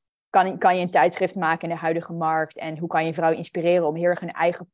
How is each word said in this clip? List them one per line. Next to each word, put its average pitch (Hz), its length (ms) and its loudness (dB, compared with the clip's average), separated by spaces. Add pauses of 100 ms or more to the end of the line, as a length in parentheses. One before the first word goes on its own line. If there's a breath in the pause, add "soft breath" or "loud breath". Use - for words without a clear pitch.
(300)
kan, 190 280 2
kan 180 180 4
je 180 60 0
een 180 80 -2
tijdschrift 175 440 2
maken 165 340 -2
in 170 60 -6
de 160 60 -8
huidige 165 320 -4
markt? 160 460 -2
En 160 200 -10
hoe 165 100 -6
kan 160 180 0
je 165 80 -4
vrouwen 165 240 2
inspireren 170 480 0
om 151 100 0
heel 170 120 -2
erg 175 120 0
hun 170 120 -8
eigen 175 420 -4